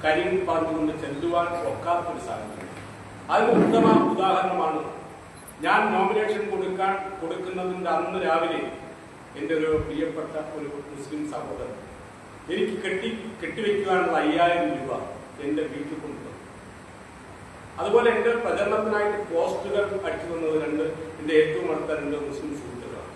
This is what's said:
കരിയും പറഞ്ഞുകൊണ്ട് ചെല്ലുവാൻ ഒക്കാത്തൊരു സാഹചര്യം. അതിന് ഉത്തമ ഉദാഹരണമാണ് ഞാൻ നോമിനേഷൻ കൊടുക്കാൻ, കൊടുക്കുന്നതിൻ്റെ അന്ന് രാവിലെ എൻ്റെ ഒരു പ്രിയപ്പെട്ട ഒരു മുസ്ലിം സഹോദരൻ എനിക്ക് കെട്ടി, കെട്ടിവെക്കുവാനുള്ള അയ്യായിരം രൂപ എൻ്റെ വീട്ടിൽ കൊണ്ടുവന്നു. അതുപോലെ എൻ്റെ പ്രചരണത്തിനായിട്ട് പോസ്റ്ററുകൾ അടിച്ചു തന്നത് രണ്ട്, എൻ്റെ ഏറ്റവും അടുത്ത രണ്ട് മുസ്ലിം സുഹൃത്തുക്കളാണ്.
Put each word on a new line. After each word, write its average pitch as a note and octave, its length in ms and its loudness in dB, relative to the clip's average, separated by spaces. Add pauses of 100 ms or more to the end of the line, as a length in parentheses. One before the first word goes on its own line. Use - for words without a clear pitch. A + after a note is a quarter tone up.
കരിയും F3 320 4 (120)
പറഞ്ഞുകൊണ്ട് D#3 460 0 (100)
ചെല്ലുവാൻ E3+ 440 0 (240)
ഒക്കാത്തൊരു - 560 -2
സാഹചര്യം. - 420 -8 (640)
അതിന് A3 200 6 (120)
ഉത്തമ - 220 6 (280)
ഉദാഹരണമാണ് F#3 680 2 (840)
ഞാൻ G3+ 140 6 (140)
നോമിനേഷൻ G#3+ 580 2
കൊടുക്കാൻ, F#3 420 0 (280)
കൊടുക്കുന്നതിൻ്റെ F3+ 720 -4
അന്ന് F3+ 300 0
രാവിലെ E3 340 2 (800)
എൻ്റെ D#3+ 200 0
ഒരു D#3 100 2 (180)
പ്രിയപ്പെട്ട D#3 480 -4 (220)
ഒരു C#3 100 -6 (240)
മുസ്ലിം C#3 400 -8
സഹോദരൻ B2 420 -8 (760)
എനിക്ക് A3 320 0
കെട്ടി, F#3+ 260 -2 (320)
കെട്ടിവെക്കുവാനുള്ള F#3+ 800 2
അയ്യായിരം E3+ 540 4
രൂപ C3 160 -4 (540)
എൻ്റെ D3+ 260 0
വീട്ടിൽ D3 320 -6
കൊണ്ടുവന്നു. - 280 -10 (1500)
അതുപോലെ A3 360 6
എൻ്റെ A#3 160 4 (120)
പ്രചരണത്തിനായിട്ട് G#3 760 2 (120)
പോസ്റ്ററുകൾ F#3+ 520 2 (240)
അടിച്ചു D#3+ 220 -4
തന്നത് D#3+ 340 0
രണ്ട്, D3+ 220 0 (340)
എൻ്റെ D#3 220 -2
ഏറ്റവും D#3 320 2
അടുത്ത D#3 260 -2
രണ്ട് C#3+ 180 -4 (100)
മുസ്ലിം D3 320 -6
സുഹൃത്തുക്കളാണ്. - 560 -10